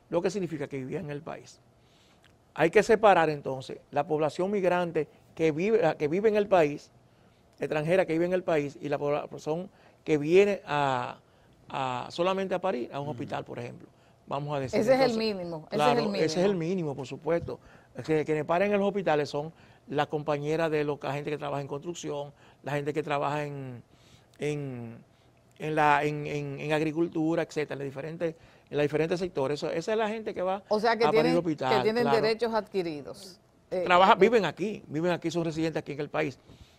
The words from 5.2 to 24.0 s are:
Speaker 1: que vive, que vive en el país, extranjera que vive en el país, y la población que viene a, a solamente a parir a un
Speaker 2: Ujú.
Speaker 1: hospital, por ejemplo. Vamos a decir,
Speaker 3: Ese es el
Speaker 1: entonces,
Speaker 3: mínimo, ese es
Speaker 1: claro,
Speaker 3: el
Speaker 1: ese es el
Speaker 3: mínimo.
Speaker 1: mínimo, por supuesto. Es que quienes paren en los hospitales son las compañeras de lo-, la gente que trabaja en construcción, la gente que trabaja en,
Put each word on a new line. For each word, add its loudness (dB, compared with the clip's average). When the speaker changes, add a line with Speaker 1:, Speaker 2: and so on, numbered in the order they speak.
Speaker 1:
que 2
vive, 2
que 0
vive 2
en 2
el 2
país, 2
extranjera 2
que 0
vive 2
en -2
el 0
país, 0
y -6
la 0
población -4
que 4
viene 4
a, -2
a -6
solamente -2
a -2
parir -4
a -8
un -6
Speaker 2:
Ujú. -6
Speaker 1:
hospital, -8
por -12
ejemplo. -12
Vamos -6
a -2
decir, -2
Speaker 3:
Ese 2
es 4
el 4
Speaker 1:
entonces, -2
Speaker 3:
mínimo, -4
ese -16
es -18
Speaker 1:
claro, 4
Speaker 3:
el -2
Speaker 1:
ese 2
es 0
el 2
Speaker 3:
mínimo. -2
Speaker 1:
mínimo, -2
por -8
supuesto. -4
Es -10
que 2
quienes 0
paren 2
en 4
los 2
hospitales 2
son -6
las 0
compañeras -2
de 0
lo-, -4
la -4
gente -6
que -4
trabaja -6
en -8
construcción, -8
la -6
gente -2
que -2
trabaja -2
en, -10